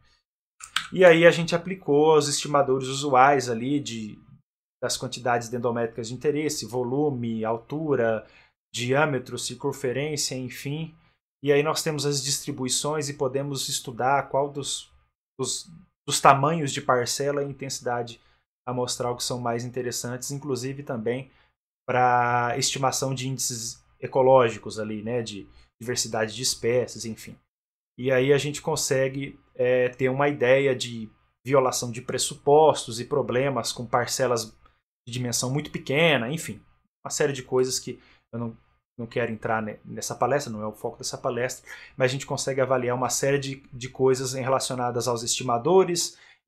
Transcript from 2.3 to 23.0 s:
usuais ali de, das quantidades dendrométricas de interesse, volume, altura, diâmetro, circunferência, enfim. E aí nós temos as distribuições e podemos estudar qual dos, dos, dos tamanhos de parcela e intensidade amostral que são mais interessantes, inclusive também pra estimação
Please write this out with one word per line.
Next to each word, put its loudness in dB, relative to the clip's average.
usuais 4
ali -2
de, -8
das -4
quantidades -2
dendrométricas -4
de -10
interesse, -2
volume, -2
altura, -2
diâmetro, 0
circunferência, -6
enfim. -8
E 2
aí 6
nós 0
temos -2
as -2
distribuições -4
e -8
podemos -4
estudar -2
qual -2
dos, -8
dos, -6
dos -2
tamanhos 4
de -6
parcela 0
e -6
intensidade -8
amostral -4
que -8
são -6
mais -4
interessantes, -6
inclusive -6
também -6
pra 2
estimação -2